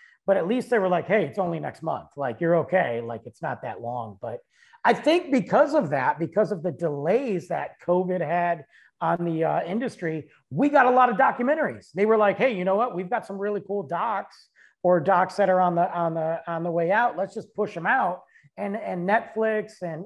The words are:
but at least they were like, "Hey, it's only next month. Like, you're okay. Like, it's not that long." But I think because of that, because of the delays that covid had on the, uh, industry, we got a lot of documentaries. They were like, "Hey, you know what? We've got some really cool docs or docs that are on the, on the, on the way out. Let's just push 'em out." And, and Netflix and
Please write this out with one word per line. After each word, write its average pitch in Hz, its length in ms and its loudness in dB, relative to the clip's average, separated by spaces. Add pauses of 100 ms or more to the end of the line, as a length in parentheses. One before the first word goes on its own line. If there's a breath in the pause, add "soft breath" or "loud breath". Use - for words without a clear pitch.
(280 loud breath)
but 196 80 6
at 175 100 0
least 233 240 0
they 240 80 4
were 190 100 2
like, 175 200 0
"Hey, 196 160 4
it's 143 160 -6
only 170 180 -2
next 147 240 -10
month. 156 340 -6
Like, 135 240 -4
you're 170 180 2
okay. 143 420 0
Like, 117 260 -8
it's - 160 -20
not 135 200 -6
that 107 180 -10
long." 117 420 -8
But 113 160 -8 (460 soft breath)
I - 80 6
think 320 400 0
because 269 420 4
of 220 160 2
that, 139 300 0
because 170 320 -2
of 170 100 -10
the 175 80 -4
delays 170 800 -2
that 147 240 -6 (120)
covid 180 360 0
had 170 440 -2 (360 soft breath)
on 170 240 0
the, 165 180 0
uh, 156 220 0
industry, 175 640 -6 (220 soft breath)
we 220 180 2
got 277 180 6
a 254 60 4
lot 247 180 6
of 214 60 -2
documentaries. 247 800 0
They 202 100 2
were 220 100 4
like, 208 220 4
"Hey, 233 180 0
you 180 80 -2
know 190 120 2
what? 226 180 0
We've 180 160 -6
got 226 160 -4
some 196 120 -10
really 202 280 -4
cool 202 160 -6
docs 196 680 -6 (340 soft breath)
or 180 160 6
docs 180 360 2
that 196 120 2
are 185 140 4
on 180 140 2
the, 175 200 2
on 170 160 -2
the, 160 340 -4
on 165 160 -6
the 170 80 -4
way 170 220 0
out. 240 240 2
Let's 190 180 -4
just - 220 -12
push 202 200 -4
'em 170 100 -6
out." 202 340 0 (360 soft breath)
And, 196 200 -6
and 180 320 -6
Netflix 214 760 -2
and 165 240 -8